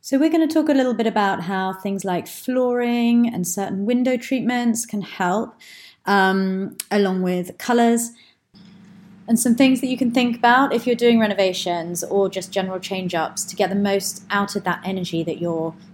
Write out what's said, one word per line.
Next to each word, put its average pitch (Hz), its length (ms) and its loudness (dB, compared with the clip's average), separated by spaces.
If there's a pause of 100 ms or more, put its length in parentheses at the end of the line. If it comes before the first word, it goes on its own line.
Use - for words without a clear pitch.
So - 160 -2
we're 311 140 4
gonna 320 160 4
talk 311 220 2
a 294 60 4
little 254 200 2
bit 226 140 0
about 202 340 0
how 190 300 -4
things 196 320 -6
like 180 240 -4
flooring 240 960 0
and 180 220 -4
certain 196 360 -4
window 247 320 0
treatments 240 720 -2
can 208 160 -6
help, - 540 -2 (500)
um, 190 720 2 (120)
along 190 340 0
with 180 360 -4
colours, 233 540 2 (1160)
and 233 100 4
some 240 160 2
things 262 260 4
that 269 60 -4
you 254 100 -2
can 247 140 0
think 240 260 0
about 247 380 4
if 240 140 -2
you're 240 80 2
doing 233 240 4
renovations 180 800 -2
or 196 260 2
just 185 220 -8
general 185 300 -4
change-ups 180 640 -4
to - 100 -12
get 185 160 0
the 202 60 -2
most 196 520 -2
out 202 280 -2
of 196 80 -6
that 180 200 -2
energy 180 380 -4
that 160 180 -6
you're 165 320 -4 (200)